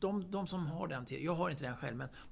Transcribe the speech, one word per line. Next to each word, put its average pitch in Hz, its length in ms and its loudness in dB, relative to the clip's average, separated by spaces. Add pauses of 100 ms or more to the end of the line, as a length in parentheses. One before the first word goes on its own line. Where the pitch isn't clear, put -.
de, 190 300 2
de 196 160 0
som 180 200 0
har 170 220 0
den 127 180 -2
te-, 131 180 -2
jag 170 100 4
har 175 160 4
inte 139 140 -2
den 123 120 0
själv, 120 200 -2
men 131 120 -2 (240)